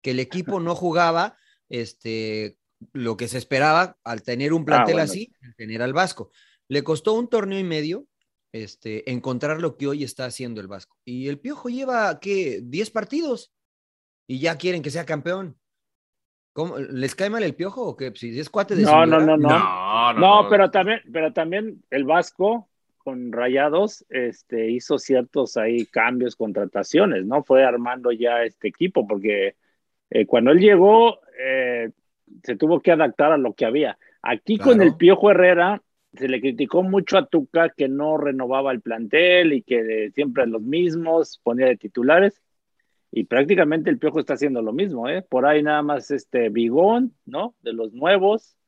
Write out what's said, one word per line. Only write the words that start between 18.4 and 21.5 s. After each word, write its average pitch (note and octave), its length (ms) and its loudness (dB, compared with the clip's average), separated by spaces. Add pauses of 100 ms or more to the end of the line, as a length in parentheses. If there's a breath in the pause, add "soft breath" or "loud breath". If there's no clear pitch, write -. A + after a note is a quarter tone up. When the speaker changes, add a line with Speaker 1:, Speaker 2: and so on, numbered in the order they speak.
Speaker 1:
cuate G3+ 260 -2
de G3 80 2
Speaker 2:
No, D#3+ 220 8
no, D#3+ 140 6
Speaker 1:
Zúñiga. D#3 60 4
Speaker 2:
no, D#3 120 4
no. D3 120 2
Speaker 3:
No, G#2 640 0
no, A2+ 60 -2
Speaker 2:
No, G3+ 240 8
Speaker 3:
no. G3+ 60 -2
Speaker 2:
pero G3+ 220 4
también, G#3 280 0 (140)
pero D#3 180 -2
también G3 580 -6